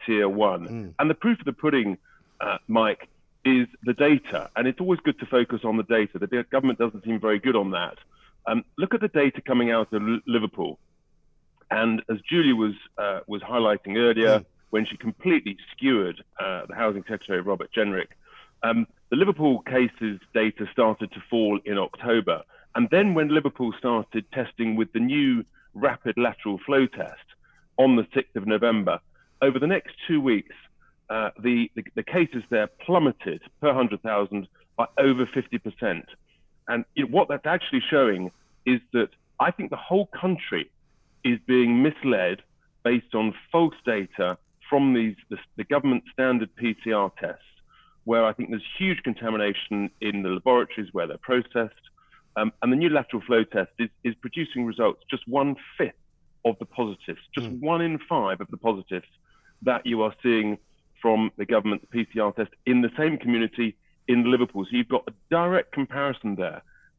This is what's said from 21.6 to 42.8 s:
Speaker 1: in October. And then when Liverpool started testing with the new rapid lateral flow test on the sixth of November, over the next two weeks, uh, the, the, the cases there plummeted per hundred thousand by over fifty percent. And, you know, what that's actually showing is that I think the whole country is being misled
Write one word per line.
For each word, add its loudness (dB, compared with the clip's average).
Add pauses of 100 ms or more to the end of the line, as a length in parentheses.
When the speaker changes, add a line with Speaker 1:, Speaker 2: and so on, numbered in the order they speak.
Speaker 1:
in -2
October. 0 (320)
And 2
then 4
when 2
Liverpool 0
started -2
testing -4
with -2
the 0
new 2 (300)
rapid -2
lateral -2
flow 4
test -10 (540)
on 8
the 2
sixth -4
of -6
November, 0 (400)
over 2
the 0
next -2 (120)
two 2
weeks, 0 (540)
uh, -4
the, 0
the, -8 (100)
the -6
cases -2
there 2
plummeted -2 (220)
per 2
hundred 0
thousand -4 (280)
by 0 (140)
over 4
fifty -6
percent. -6 (640)
And, -2 (100)
you -2
know, -6
what 2
that's -6
actually -2
showing 2 (340)
is 2 (100)
that 2 (320)
I 2
think -8
the -6
whole -2
country -4 (540)
is 2
being 4
misled 0 (420)